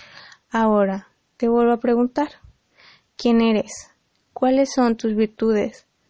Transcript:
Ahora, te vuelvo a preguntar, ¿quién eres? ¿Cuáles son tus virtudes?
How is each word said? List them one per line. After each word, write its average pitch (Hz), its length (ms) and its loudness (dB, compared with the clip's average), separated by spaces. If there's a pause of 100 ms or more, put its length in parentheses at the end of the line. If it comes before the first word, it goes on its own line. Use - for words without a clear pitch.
(520)
Ahora, 208 560 0 (300)
te 233 120 -2
vuelvo 240 240 2
a 226 60 -2
preguntar, 247 500 -2 (880)
¿quién 233 240 2
eres? 226 300 0 (600)
¿Cuáles 262 400 0
son 240 240 0
tus 220 200 -4
virtudes? 214 720 -2 (220)